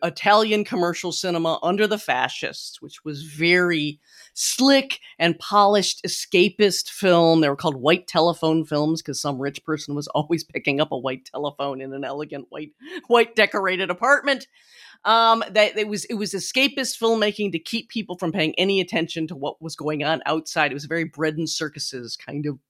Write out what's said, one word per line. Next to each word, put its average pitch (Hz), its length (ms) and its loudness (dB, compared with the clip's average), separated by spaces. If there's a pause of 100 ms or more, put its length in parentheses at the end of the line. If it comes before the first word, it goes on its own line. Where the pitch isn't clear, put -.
Italian 208 600 4
commercial 175 480 -2
cinema 165 520 -2
under 196 240 2
the 208 100 -2
fascists, - 840 -4
which - 220 -18
was 151 200 -8
very 160 760 0 (360)
slick 269 640 2 (180)
and 165 220 0
polished 202 680 2
escapist 190 840 2
film. 170 520 4
They 147 80 4
were 143 60 0
called 143 220 -2
white 156 280 2
telephone 165 600 2
films 156 360 0
'cause 135 180 -8
some 143 200 -4
rich 139 240 -6
person 147 320 -6
was 147 140 -6
always 151 340 -2
picking 139 380 -2
up 151 100 -2
a 147 60 -4
white 131 280 -6
telephone 139 560 -6
in 135 120 -12
an 139 100 -8
elegant 143 460 -10
white, 151 240 -14 (340)
white 233 280 4
decorated 190 540 2
apartment. 262 580 2 (580)
Um, 226 460 4
that 208 260 4
it 214 100 -2
was, 208 180 -6
it 240 100 -6
was 202 180 -4
escapist 262 680 -2
filmmaking 208 520 0
to 165 80 -4
keep - 300 -8
people 185 280 -8
from 165 140 -2
paying 160 240 0
any 190 260 2
attention 165 460 -4
to 160 80 -12
what 139 260 -8
was 160 140 -12
going 151 280 -4
on 151 220 -2
outside. 156 460 -2
It - 20 -6
was 147 120 -10
a - 20 -14
very 165 160 -4
bread 156 340 -4
and 160 100 -4
circuses 139 720 -8
kind 143 300 -8
of 139 100 -6 (120)